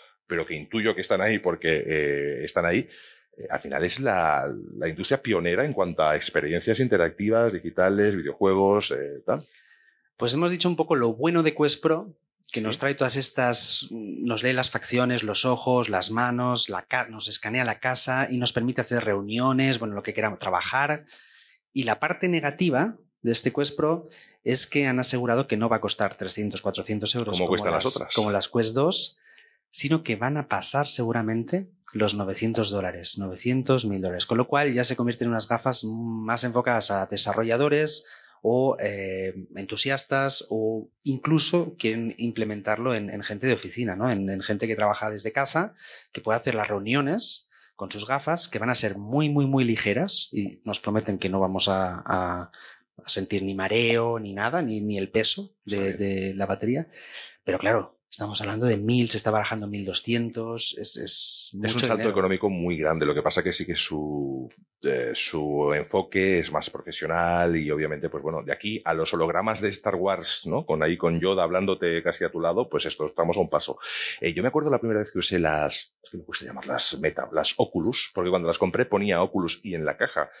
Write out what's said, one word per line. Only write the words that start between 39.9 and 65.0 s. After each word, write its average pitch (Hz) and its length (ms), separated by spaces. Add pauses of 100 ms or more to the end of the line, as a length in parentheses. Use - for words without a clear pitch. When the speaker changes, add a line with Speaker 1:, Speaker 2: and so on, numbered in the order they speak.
Speaker 2:
o 110 400 (140)
incluso 156 760
quieren 113 400
implementarlo 110 800
en, 104 140
en 104 140
gente 107 240
de 123 60
oficina, 110 420
¿no? 107 160
En, 98 180
en 95 120
gente 110 260
que 110 80
trabaja 104 340
desde 107 220
casa, 156 420 (380)
que 113 100
puede 110 160
hacer 120 180
las 107 120
reuniones 135 800 (260)
con 98 160
sus 104 160
gafas, 143 400
que 120 120
van 117 100
a 120 60
ser 98 220
muy, 131 320
muy, 143 160
muy 135 200
ligeras 113 640
y - 320
nos 107 160
prometen 107 380
que 95 120
no 95 100
vamos 95 280
a, 95 280 (100)
a, 90 460 (520)
a - 60
sentir 98 340
ni 98 120
mareo 117 640
ni 101 140
nada, 117 280
ni, 110 200
ni 104 160
el 95 120
peso 147 440 (120)
de, 98 260
Speaker 1:
Sí. - 60
Speaker 2:
de 95 380
la 98 100
batería. 113 420 (560)
Pero 90 160
claro, 104 400 (100)
estamos 104 320
hablando 107 260
de 110 100
mil, 117 320
se - 80
está 107 140
barajando 107 360
mil 101 180
doscientos, 117 920
es, - 180
es - 540
Speaker 1:
Es - 20
un 98 80
Speaker 2:
mucho 110 180
Speaker 1:
salto 120 140
Speaker 2:
dinero. 107 180
Speaker 1:
económico 95 380
muy 87 280
grande, 78 280
lo 73 80
que 76 80
pasa 85 220
que 92 80
sí 85 140
que 87 100
su, 71 760 (340)
eh, 62 300